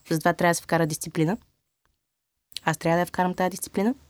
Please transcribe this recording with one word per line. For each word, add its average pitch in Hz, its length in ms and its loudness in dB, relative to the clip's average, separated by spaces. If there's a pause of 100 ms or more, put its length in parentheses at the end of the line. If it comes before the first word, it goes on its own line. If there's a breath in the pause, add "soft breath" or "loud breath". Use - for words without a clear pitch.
затова 170 240 2
трябва 175 180 4
да 165 40 2
се - 80 -6
вкара 165 240 2
дисциплина. 160 500 -2 (1300)
Аз 160 140 0
трябва 165 180 2
да 175 40 4
я 175 60 0
вкарам 180 280 0
тая 185 160 0
дисциплина. 202 460 -2 (140)